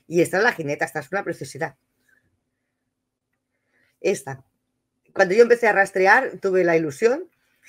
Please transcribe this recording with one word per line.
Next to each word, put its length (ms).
Y 140
esta 160
es 60
la 100
jineta, 320
esta 140
es 120
una 120
preciosidad. 520
Esta. 440
Cuando 200
yo 80
empecé 260
a 60
rastrear, 680
tuve 240
la 140
ilusión 520